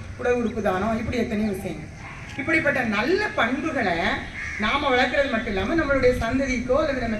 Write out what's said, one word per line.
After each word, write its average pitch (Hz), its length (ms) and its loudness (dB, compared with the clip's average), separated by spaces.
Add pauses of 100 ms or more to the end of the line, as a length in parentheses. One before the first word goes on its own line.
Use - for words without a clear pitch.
(200)
உடல் 247 200 2
உறுப்பு 214 280 -2
தானம், 202 320 0
இப்படி 247 240 -2
எத்தனையோ 208 320 0
விஷயங்கள். 160 360 -8 (480)
இப்படிப்பட்ட 285 400 2 (160)
நல்ல 320 240 2 (180)
பண்புகளை 240 580 0 (680)
நாம 269 180 0 (100)
வளர்க்கறது 262 420 4
மட்டும் 220 200 -2
இல்லாம 202 240 0
நம்மளுடைய 269 340 4 (120)
சந்ததிக்கோ 254 580 0
அல்லது 262 220 -2
நம்ம 214 160 -2